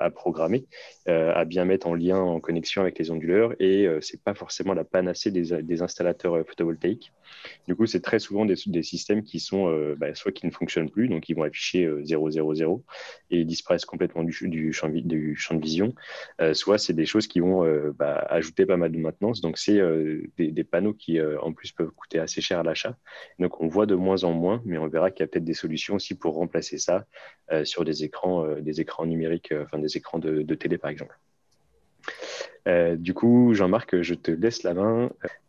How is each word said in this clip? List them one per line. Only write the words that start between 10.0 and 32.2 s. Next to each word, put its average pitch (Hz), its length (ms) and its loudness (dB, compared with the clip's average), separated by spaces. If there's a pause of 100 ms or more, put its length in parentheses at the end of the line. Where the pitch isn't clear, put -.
soit - 180 -4
qui - 120 -8
ne 80 60 0
fonctionnent - 380 -2
plus, 117 180 0
donc 85 220 -2
ils 82 40 0
vont 78 100 0
afficher, 87 420 0
euh, 76 180 -2
zéro 78 260 0
zéro 78 240 0
zéro 80 200 2 (560)
et 87 120 2
ils 82 40 2
disparaissent 82 400 -2
complètement 85 380 -4
du, 82 260 -4
du 80 240 -2
champ 78 160 -4
vi-, 80 140 -4
du 76 320 -2
champ - 180 -6
de 80 80 0
vision. 87 320 0 (480)
Euh, 78 140 4
soit 104 240 2
c'est - 140 -2
des 78 120 2
choses 107 220 0
qui - 120 0
vont, 90 240 4
euh, 76 320 2
bah, 71 200 0 (140)
ajouter 82 360 2
pas 95 120 2
mal 85 140 2
de 82 60 -4
maintenance. 98 440 -2
Donc, 80 180 -2
c'est, 104 200 4
euh, 78 440 2 (140)
des, 80 140 0
des 80 120 -2
panneaux 98 300 0
qui, 82 260 -2
euh, 76 220 0
en 80 120 -4
plus, - 180 -12
peuvent 80 200 -4
coûter - 260 -6
assez 80 240 -2
cher 90 160 -2
à 85 60 0
l'achat. 82 340 -2 (400)
Donc, 90 240 -2
on 82 60 0
voit 101 180 4
de 104 80 2
moins 92 300 2
en 85 100 2
moins, 90 320 0
mais 85 140 -4
on 78 80 -2
verra 80 240 2
qu'il - 80 -14
y - 40 2
a 76 40 -4
peut-être 85 160 -2
des 80 100 -4
solutions 80 420 -6
aussi 92 200 -4
pour 80 180 -2
remplacer 82 460 -4
ça, 92 260 0 (460)
euh, 78 120 2
sur 82 220 -2
des 78 180 -2
écrans, 87 400 -2
euh, 76 160 -2
des 76 220 -4
écrans 80 240 -6
numériques, 82 460 -2
euh, 76 140 -2
enfin, 76 120 -6
des 76 180 -2
écrans 82 220 -6
de, 78 240 -2
de 78 140 -2
télé, 80 240 -2
par 76 100 -6
exemple. 76 300 -12 (1500)